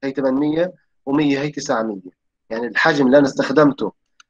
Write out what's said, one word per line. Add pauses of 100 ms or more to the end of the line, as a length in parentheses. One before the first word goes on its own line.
هي
ثمانمية، (320)
ومية
هي
تسعمية. (480)
يعني
الحجم
اللي
أنا
استخدمته (360)